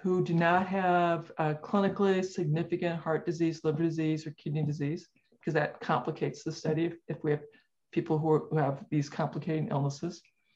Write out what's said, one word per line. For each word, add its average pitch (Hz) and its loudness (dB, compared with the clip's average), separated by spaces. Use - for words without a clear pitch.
who 180 2
do 170 0
not 175 4
have, 175 2
uh, 151 2
clinically 190 2
significant 170 -2
heart 156 -2
disease, 165 0
liver 156 0
disease, 156 0
or 151 -10
kidney 156 -2
disease, 147 -2
'cause 170 -2
that - 0
complicates 151 -2
the 165 -6
study 160 0
if, 170 -2
if 160 -6
we 151 2
have 147 -2
people 156 0
who, 156 2
are, 151 2
who 156 0
have 143 0
these 147 0
complicating 156 -4
illnesses. 143 -4